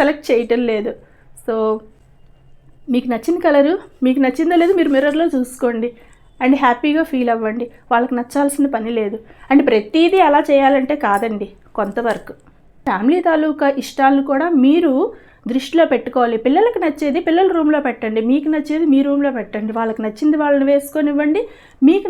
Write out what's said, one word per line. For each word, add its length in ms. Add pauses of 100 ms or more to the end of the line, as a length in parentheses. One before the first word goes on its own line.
సెలెక్ట్ 320
చేయటం 280 (120)
లేదు. 200 (540)
So 80 (1400)
మీకు 200
నచ్చిన 320
కలరు 260 (320)
మీకు 220
నచ్చిందో 340
లేదో 220
మీరు 140
మిర్రర్లో 400
చూసుకోండి 540 (540)
and 100 (100)
హ్యాపీగా 460
ఫీల్ 220
అవ్వండి. 340 (260)
వాళ్ళకి 260
నచ్చాల్సిన 560
పని 240
లేదు. 180 (340)
And 180
ప్రతిదీ 580
అలా 140 (100)
చేయాలంటే 440 (120)
కాదండి, 420 (300)
కొంతవరకు 560 (540)
ఫ్యామిలీ 300 (120)
తాలూకా 380 (140)
ఇష్టాలను 460
కూడా 180 (200)
మీరు 260 (580)
దృష్టిలో 420
పెట్టుకోవాలి. 520
పిల్లలకు 400
నచ్చేది 420
పిల్లల 300
రూమ్లో 300
పెట్టండి, 340 (100)
మీకు 240
నచ్చేది 380
మీ 140
రూమ్లో 320
పెట్టండి, 400
వాళ్ళకి 280
నచ్చింది 360
వాళ్ళని 280
వేసుకొనివ్వండి, 720 (460)
మీకు 220